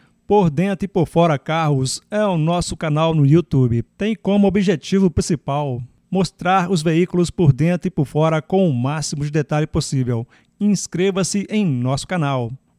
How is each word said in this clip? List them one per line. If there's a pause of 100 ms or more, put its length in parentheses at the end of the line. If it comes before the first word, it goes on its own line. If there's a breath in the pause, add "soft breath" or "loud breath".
(260 soft breath)
Por
Dentro
e
Por
Fora
Carros
é
o
nosso
canal
no
YouTube. (140)
Tem
como
objetivo
principal (280)
mostrar
os
veículos
por
dentro
e
por
fora
com
o
máximo
de
detalhe
possível. (320 soft breath)
Inscreva-se
em
nosso
canal. (260)